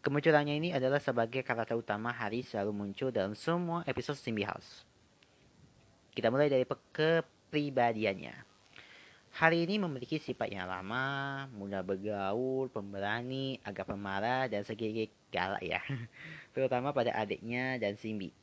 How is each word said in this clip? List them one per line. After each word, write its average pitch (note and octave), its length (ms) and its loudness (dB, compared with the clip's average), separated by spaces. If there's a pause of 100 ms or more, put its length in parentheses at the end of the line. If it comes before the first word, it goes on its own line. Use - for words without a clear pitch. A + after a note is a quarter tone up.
Kemunculannya D3 560 4
ini F3 80 0
adalah C#3 320 2
sebagai A#2+ 400 2
karakter A#2 320 0
utama. A#2 400 -2
Hari A#2 320 -2
selalu G#2 320 -2
muncul G#2 320 -4
dalam G#2+ 240 2
semua E3+ 560 -2
episode B2+ 240 -2
Simbi A2 320 -2
House. - 400 -10 (1300)
Kita A2+ 160 4
mulai C#3 160 6
dari C3+ 160 4
pe-, C3 160 -2 (160)
kepribadiannya. B2 1400 0 (960)
Hari E3+ 320 6
ini G3+ 160 0
memiliki D3 400 -2
sifat G#2+ 320 -4
yang F#2 160 -4
ramah, C3+ 800 -4
mudah G2 320 -4
bergaul, G#2 880 0
pemberani, A#2 960 -4
agak G2 240 -6
pemarah, G#2 560 0
dan G#2 160 -2
sedikit A2 480 -2 (240)
galak F#2 320 0
ya. E2+ 160 0 (360)
<laughs> - 360 -16
Terutama C3 400 2
pada A#2+ 240 4
adiknya A#2+ 640 -2
dan G#2 160 0
Simbi. G#2 320 -4 (140)